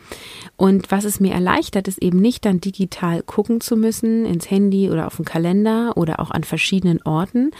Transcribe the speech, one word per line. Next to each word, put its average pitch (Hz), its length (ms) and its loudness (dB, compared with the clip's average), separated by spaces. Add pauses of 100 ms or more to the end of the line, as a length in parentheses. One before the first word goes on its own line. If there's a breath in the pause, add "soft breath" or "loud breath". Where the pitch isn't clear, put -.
(560 loud breath)
Und 190 360 2
was 202 140 0
es 208 140 -4
mir 190 140 2
erleichtert, 190 540 0
ist 190 140 -6
eben 180 180 2
nicht 233 260 2
dann 185 160 2
digital 185 640 -4
gucken 226 380 -2
zu - 140 -2
müssen 226 500 2
ins 175 240 -4
Handy 196 420 2
oder 160 160 0
auf - 80 -10
den 160 100 -6
Kalender 214 720 0
oder 165 220 0
auch 156 100 -4
an 160 140 -4
verschiedenen 175 580 0
Orten, 190 480 0 (100)